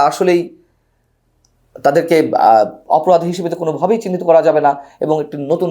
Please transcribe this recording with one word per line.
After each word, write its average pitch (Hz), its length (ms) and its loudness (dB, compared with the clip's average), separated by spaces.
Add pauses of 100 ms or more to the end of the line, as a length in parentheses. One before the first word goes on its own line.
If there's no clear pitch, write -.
(100)
আসলেই 180 300 0 (1400)
তাদেরকে, 156 400 0 (320)
আহ, 110 160 6 (340)
অপরাধী 170 340 0
হিসেবে 170 200 -6
তো 170 100 -6
কোনোভাবেই 165 400 -2
চিহ্নিত 180 260 -6
করা 165 180 6
যাবে 156 200 2
না 139 60 4 (320)
এবং 156 200 -2
একটি 151 120 -12 (160)
নতুন 170 180 -2